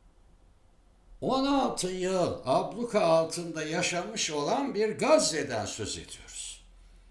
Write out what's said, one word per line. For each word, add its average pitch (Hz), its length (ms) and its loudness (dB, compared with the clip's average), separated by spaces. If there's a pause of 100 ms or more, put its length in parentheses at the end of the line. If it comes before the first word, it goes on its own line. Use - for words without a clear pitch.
(1200)
On 262 240 2
altı 269 420 2
yıl 180 580 0
abluka 196 560 0
altında 165 600 2
yaşamış 175 680 -2
olan 190 440 0
bir 214 140 2
Gazze'den 147 760 2
söz 95 320 -6
ediyoruz. - 680 -14 (480)